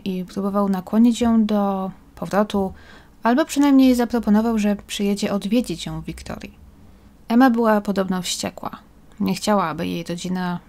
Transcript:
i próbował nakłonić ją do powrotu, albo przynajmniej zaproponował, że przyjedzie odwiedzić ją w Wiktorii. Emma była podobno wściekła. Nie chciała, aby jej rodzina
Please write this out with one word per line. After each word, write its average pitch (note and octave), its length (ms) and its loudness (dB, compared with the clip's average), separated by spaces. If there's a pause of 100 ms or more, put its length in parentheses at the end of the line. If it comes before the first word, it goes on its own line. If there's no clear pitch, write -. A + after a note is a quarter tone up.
i F#3 200 -6
próbował G3 440 -2
nakłonić A3 520 2
ją A3+ 240 2
do G3 460 -2 (240)
powrotu, F#3+ 580 -2 (500)
albo B3 220 2
przynajmniej C4+ 500 6
zaproponował, A3+ 640 2
że G#3 180 0
przyjedzie G3+ 580 -4
odwiedzić G3+ 520 -2
ją D#3+ 160 -10
w D#3 40 -12
Wiktorii. - 520 -14 (680)
Emma B3 220 6
była A3+ 320 2
podobno F#3+ 400 -2
wściekła. - 500 -8 (480)
Nie F#3+ 160 -2
chciała, G3+ 280 0
aby D#3+ 240 -4
jej F3 160 -6
rodzina F3+ 640 -6